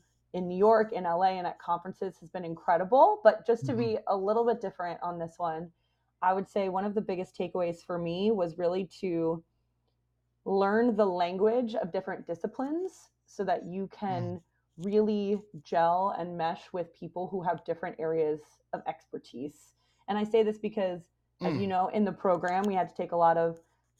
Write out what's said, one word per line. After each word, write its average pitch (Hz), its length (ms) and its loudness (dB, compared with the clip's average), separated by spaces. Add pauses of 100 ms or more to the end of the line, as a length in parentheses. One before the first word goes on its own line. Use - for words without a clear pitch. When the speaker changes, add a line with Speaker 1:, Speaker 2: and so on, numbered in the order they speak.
(340)
Speaker 1:
in 180 140 -6
New 180 100 -6
York, 214 360 4
in 180 120 -4
L 170 180 0
A, 190 60 4
and 185 180 -2
at - 120 -8
conferences 180 600 -6
has 160 100 -20
been 185 160 -8
incredible. 190 800 4
But - 240 6
just 233 200 2
to 277 60 -2
Speaker 2:
Mm-hmm. - 20 -2
Speaker 1:
be 226 220 0 (100)
a 202 100 0
little 214 280 0
bit 226 160 0
different 180 420 -8
on 175 160 -6
this 165 180 -8
one, 170 340 -6 (500)
I 185 120 4
would 196 160 -2
say 196 200 0
one 190 160 -2
of 208 100 -4
the 214 60 0
biggest 180 360 -6
takeaways 175 480 -4
for 175 140 -4
me 175 320 0
was 175 260 0
really 180 300 -2 (140)
to 165 420 -2 (1000)
learn 202 500 2
the 208 100 4
language 196 680 0
of 180 160 -4
different 190 360 -6
disciplines 269 800 -6 (160)
so - 180 -10
that 185 220 -2
you 185 220 -8
can 180 520 -6
Speaker 2:
Mm. - 20 -18 (360)
Speaker 1:
really 208 640 0 (220)
gel 175 540 2
and 175 200 -8
mesh 165 360 -4
with 175 200 -6
people 175 340 -8
who 185 140 -6
have 170 240 -2
different 165 340 -6
areas 160 420 0 (320)
of 180 140 -8
expertise. - 840 -12 (340)
And 202 100 -2
I 208 60 -2
say 220 200 4
this 214 160 -2
because, 185 420 -4 (420)
as 170 140 0
you 196 80 0
Speaker 2:
Mm. - 20 0
Speaker 1:
know, 185 220 2
in 214 160 2
the 185 60 0
program, 180 560 2
we 196 80 0
had 175 140 0
to - 60 -20
take 175 160 -6
a 175 60 -2
lot 165 200 6
of 165 240 0 (380)